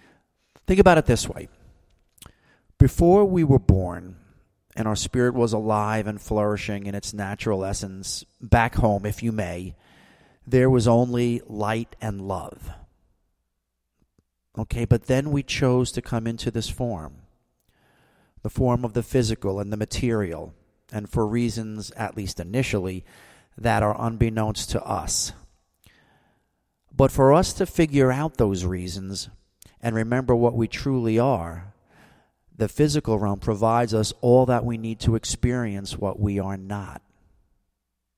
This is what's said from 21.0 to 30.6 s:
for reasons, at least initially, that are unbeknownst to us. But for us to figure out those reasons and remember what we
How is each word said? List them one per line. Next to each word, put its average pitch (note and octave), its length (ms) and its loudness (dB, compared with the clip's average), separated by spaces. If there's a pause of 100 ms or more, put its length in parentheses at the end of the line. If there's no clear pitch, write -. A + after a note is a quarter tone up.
for A2+ 180 0
reasons, A2 680 -4
at - 240 -8
least G2 240 -8
initially, F#2+ 640 -4 (520)
that G#2+ 260 0
are G#2 160 0
unbeknownst A2 720 -2
to - 140 -4
us. - 480 -6 (1600)
But C3+ 180 4
for C3+ 220 6
us F3 220 4
to F#3+ 100 -2
figure C#3+ 480 2
out D3 240 -4
those G2 280 0
reasons F#2 640 -6 (520)
and A2+ 160 -4
remember B2 380 0
what A#2+ 200 2
we A2+ 140 0